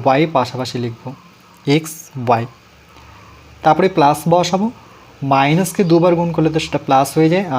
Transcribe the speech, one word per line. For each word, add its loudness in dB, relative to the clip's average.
ওয়াই 2
পাশাপাশি -4
লিখবো, -10
এক্স -4
ওয়াই, 2
তারপরে 2
প্লাস 2
বসাবো, 0
মাইনাসকে 2
দুবার 4
গুণ -2
করলে 0
তো 0
সেটা -6
প্লাস 2
হয়ে 2
যায়, -2